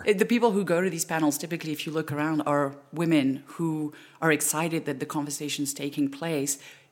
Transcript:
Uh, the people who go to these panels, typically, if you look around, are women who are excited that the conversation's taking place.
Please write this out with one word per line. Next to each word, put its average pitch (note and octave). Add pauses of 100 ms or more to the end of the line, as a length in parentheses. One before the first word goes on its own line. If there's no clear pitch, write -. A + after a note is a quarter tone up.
Uh, G#3+
the G#3
people A#3
who F#3+
go E3+
to F#3+
these D#3+
panels, D#3
typically, D#3+
if D3+
you D#3
look D#3+
around, D3+
are C#3+ (160)
women D3
who D#3 (280)
are E3
excited D#3
that C3+
the D3
conversation's C#3+
taking C#3+
place. C#3+ (340)